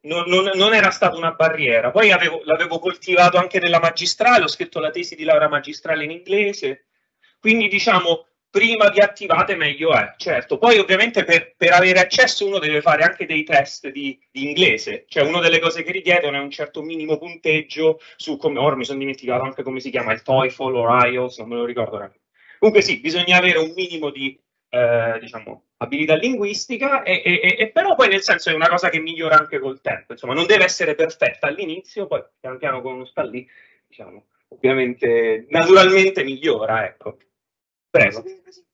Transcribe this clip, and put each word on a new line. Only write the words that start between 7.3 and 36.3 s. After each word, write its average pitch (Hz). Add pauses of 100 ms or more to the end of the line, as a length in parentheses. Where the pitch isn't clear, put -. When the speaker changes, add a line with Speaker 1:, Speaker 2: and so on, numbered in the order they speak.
Speaker 1:
quindi, 220
diciamo, 185 (220)
prima 214
vi 190
attivate 196
meglio 151
è, 110
certo. 139
Poi 233
ovviamente 202
per, 165
per 175
avere 180
accesso -
uno 196
deve 151
fare 156
anche 175
dei 156
test 143
di, 139 (100)
di 135
inglese, 151
cioè 147
una 165
delle 165
cose 165
che 175
richiedono 175
è 139
un 143
certo 151
minimo 156
punteggio 160 (160)
su 151
come, 151
ora 139
mi 127
sono 135
dimenticato 131
anche 135
come 131
si 127
chiama, 120
il 110
toefl 131
o 120
ielts, 123
non 110
me 120
lo 120
ricordo 113
neanche. - (380)
Comunque 208
sì, 135
bisogna 175
avere 180
un 160
minimo 170
di, 135 (340)
eh, 117
diciamo, 110 (120)
abilità 151
linguistica, 233
e, 180
e, 180
e, 185
e 220
però 370
poi 240
nel 196
senso -
è 160
una 165
cosa 175
che 160
migliora 160
anche 143
col 131
tempo, -
insomma 127
non 165
deve 208
essere 151
perfetta 156
all'inizio, 180
poi 143 (160)
piano 127
piano 131
come 127
uno 127
sta -
lì, 123 (400)
diciamo, 101 (220)
ovviamente, 120
naturalmente 185
migliora, 120